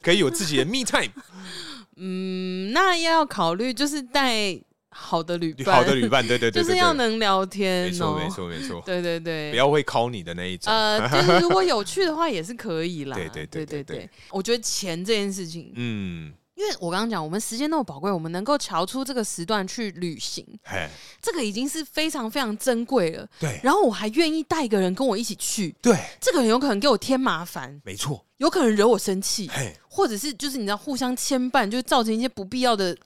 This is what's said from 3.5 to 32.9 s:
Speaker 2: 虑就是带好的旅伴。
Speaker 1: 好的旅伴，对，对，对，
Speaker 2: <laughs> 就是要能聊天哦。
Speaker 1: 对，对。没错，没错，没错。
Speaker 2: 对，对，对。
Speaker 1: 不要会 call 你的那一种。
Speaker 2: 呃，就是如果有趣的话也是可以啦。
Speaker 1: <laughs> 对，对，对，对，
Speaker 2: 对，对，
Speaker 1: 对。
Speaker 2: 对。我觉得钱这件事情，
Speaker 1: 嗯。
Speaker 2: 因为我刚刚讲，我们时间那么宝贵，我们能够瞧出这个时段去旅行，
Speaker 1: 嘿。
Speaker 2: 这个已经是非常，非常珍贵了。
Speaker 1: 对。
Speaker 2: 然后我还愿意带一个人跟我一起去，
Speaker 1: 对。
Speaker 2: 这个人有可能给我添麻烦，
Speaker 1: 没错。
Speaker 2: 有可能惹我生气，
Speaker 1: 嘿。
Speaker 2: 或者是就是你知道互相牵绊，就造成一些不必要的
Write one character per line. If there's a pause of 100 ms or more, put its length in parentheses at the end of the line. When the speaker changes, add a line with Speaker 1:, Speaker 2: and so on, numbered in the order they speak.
Speaker 2:
虑
就
是
带 (300)
好
的
旅
伴。
Speaker 1:
好
的
旅
伴，
对，
对，
对，
Speaker 2:
<laughs>
就
是
要
能
聊
天 (160)
哦。
Speaker 1:
对，
对。
没
错，
没
错，
没
错。
Speaker 2:
对，
对，
对。
Speaker 1:
不
要
会
call
你
的
那
一
种。
Speaker 2:
呃，
就
是
如
果
有
趣
的
话
也
是
可
以
啦。
Speaker 1:
<laughs>
对，
对，
对，
对，
Speaker 2:
对，
对，
Speaker 1:
对。
Speaker 2:
对。 (220)
我
觉
得
钱
这
件
事
情，
Speaker 1:
嗯。 (220)
Speaker 2:
因
为
我
刚
刚
讲，
我
们
时
间
那
么
宝
贵，
我
们
能
够
瞧
出
这
个
时
段
去
旅
行， (180)
Speaker 1:
嘿。 (320)
Speaker 2:
这
个
已
经
是
非
常，
非
常
珍
贵
了。 (120)
Speaker 1:
对。
Speaker 2:
然
后
我
还
愿
意
带
一
个
人
跟
我
一
起
去，
Speaker 1:
对。 (240)
Speaker 2:
这
个
人
有
可
能
给
我
添
麻
烦，
Speaker 1:
没
错。 (140)
Speaker 2:
有
可
能
惹
我
生
气，
Speaker 1:
嘿。 (140)
Speaker 2:
或
者
是
就
是
你
知
道
互
相
牵
绊，
就
造
成
一
些
不
必
要
的 (100)